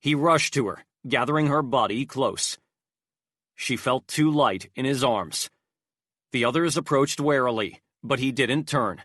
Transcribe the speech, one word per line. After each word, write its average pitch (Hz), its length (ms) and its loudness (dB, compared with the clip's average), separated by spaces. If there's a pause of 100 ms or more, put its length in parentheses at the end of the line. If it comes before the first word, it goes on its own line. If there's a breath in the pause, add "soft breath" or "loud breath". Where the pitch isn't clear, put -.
He 147 140 0
rushed 151 400 2
to 127 120 0
her, - 180 -8 (220)
gathering 135 400 0
her 147 160 2
body 117 440 0
close. - 520 -4 (960)
She - 220 -4
felt 127 320 -2
too 151 220 2
light 123 440 0
in 127 100 -6
his 135 200 0
arms. 101 440 -2 (840)
The 120 120 0
others 151 320 0
approached 143 440 0
warily, 123 600 0 (220)
but 120 160 -2
he 131 140 0
didn't 135 340 0
turn. 113 380 -2